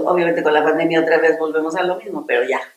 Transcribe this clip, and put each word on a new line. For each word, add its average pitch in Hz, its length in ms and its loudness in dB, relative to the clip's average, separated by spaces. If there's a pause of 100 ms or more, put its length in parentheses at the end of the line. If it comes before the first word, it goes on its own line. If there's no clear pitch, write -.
obviamente 170 380 0
con 151 100 2
la 151 100 4
pandemia 165 380 2
otra 160 180 2
vez 160 200 2
volvemos 160 360 -2
a 185 100 -2
lo 185 120 -2
mismo, 185 300 -12
pero 120 180 0
ya. 135 160 -4 (160)